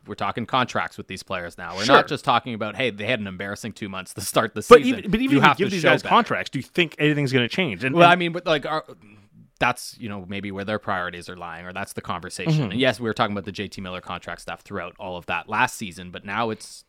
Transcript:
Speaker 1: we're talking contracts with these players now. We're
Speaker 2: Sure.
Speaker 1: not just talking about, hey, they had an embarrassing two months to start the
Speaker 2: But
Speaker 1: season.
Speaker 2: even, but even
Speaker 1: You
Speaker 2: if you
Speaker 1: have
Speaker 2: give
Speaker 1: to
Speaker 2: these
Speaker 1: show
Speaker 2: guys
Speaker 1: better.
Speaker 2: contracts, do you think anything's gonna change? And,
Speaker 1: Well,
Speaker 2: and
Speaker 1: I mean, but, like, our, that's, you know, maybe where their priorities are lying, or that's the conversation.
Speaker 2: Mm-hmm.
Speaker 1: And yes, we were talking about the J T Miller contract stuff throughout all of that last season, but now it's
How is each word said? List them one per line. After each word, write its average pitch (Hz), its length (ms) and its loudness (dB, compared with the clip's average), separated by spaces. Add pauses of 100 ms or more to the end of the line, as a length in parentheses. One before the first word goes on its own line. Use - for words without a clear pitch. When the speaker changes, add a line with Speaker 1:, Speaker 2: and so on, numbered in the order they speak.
Speaker 1:
we're 104 80 -10
talking 104 320 -4
contracts 113 500 -2
with 101 120 -12
these 95 140 -10
players 87 360 -8
now. 87 180 -10
We're 98 100 -2
Speaker 2:
Sure. 139 100 8
Speaker 1:
not 151 120 6
just 139 160 -6
talking 123 300 2
about, 104 220 -6
hey, 127 140 0
they 104 160 -8
had 123 140 0
an 104 60 -6
embarrassing 98 460 -8
two 104 160 -10
months 95 260 -12
to 113 60 -10
start 113 340 0
the 107 140 -4
Speaker 2:
But 240 140 12
Speaker 1:
season. 247 180 0
Speaker 2:
even, 208 100 -6
but 220 100 2
even 262 120 2
Speaker 1:
You 277 60 6
Speaker 2:
if - 40 6
you 151 60 10
Speaker 1:
have 139 80 6
Speaker 2:
give 190 120 0
Speaker 1:
to 190 40 -2
Speaker 2:
these 180 100 -2
Speaker 1:
show 151 80 4
Speaker 2:
guys 151 120 4
Speaker 1:
better. 190 120 0
Speaker 2:
contracts, 110 360 2
do 143 80 -4
you 127 40 -4
think 170 360 0
anything's 147 340 2
gonna 120 160 2
change? 113 340 -2
And, 131 140 -2
Speaker 1:
Well, 170 80 8
Speaker 2:
and 175 80 8
Speaker 1:
I 175 40 6
mean, 175 160 -2
but, 175 140 -6
like, 151 200 0
our, 156 180 -2 (720)
that's, - 400 0
you 120 100 -8
know, 101 180 -8
maybe 98 260 -6
where 98 120 -6
their 107 140 -2
priorities 90 500 -4
are 92 80 -12
lying, 87 300 -12
or 90 60 -12
that's 98 220 -8
the - 60 -8
conversation. 92 540 -4
Speaker 2:
Mm-hmm. 139 160 0
Speaker 1:
And 110 100 -2
yes, 131 200 4
we 117 100 -2
were - 20 -2
talking 107 200 0
about 101 120 -4
the 101 80 -8
J 101 160 -6
T - 140 -14
Miller 90 180 -8
contract 87 400 -10
stuff 87 220 -12
throughout 90 380 -10
all 92 180 -8
of 85 80 -14
that 85 240 -4
last 113 260 0
season, 90 360 -12
but 92 120 -14
now 107 260 -2
it's - 380 -12